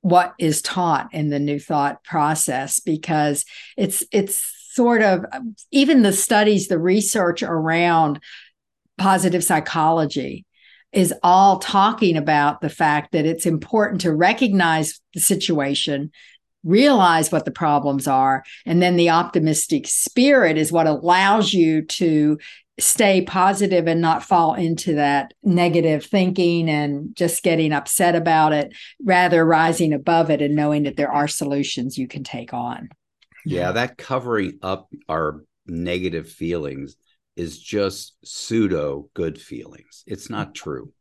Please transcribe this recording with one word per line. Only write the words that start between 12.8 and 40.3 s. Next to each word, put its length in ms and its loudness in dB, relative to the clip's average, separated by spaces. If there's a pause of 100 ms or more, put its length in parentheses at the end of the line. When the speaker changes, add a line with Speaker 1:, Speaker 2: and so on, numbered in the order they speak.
Speaker 1:
that 140 0
it's 200 -2
important 540 -2
to 120 0
recognize 880 0 (140)
the 60 -8
situation, 880 -2 (540)
realize 680 4
what 140 -2
the 60 -6
problems 580 -2
are, 340 2 (240)
and 160 2
then 140 2
the 140 4
optimistic 760 0
spirit 680 2
is 160 0
what 140 2
allows 680 2
you 300 2
to 560 0 (400)
stay 440 2
positive 640 0
and 140 0
not 240 0
fall 300 2
into 400 -2
that 380 0 (100)
negative 640 2
thinking 640 0
and 460 -4
just 280 -2
getting 300 0
upset 440 0
about 360 2
it, 200 -2 (320)
rather 400 4
rising 480 2
above 380 0
it 120 0
and 140 0
knowing 280 0
that 120 -6
there 160 -2
are 160 0
solutions 720 -6
you 100 -6
can 160 -12
take 300 -12
on. 340 -10 (560)
Speaker 2:
Yeah, 160 -4
Speaker 3:
Yeah. 120 -2
Speaker 2:
that 260 -4
covering 640 -4
up 260 -8 (200)
our 360 -4 (220)
negative 600 -6
feelings 680 -8 (400)
is 220 -10
just 640 -6
pseudo 880 -4
good 260 -6
feelings. 640 -20
It's 240 -14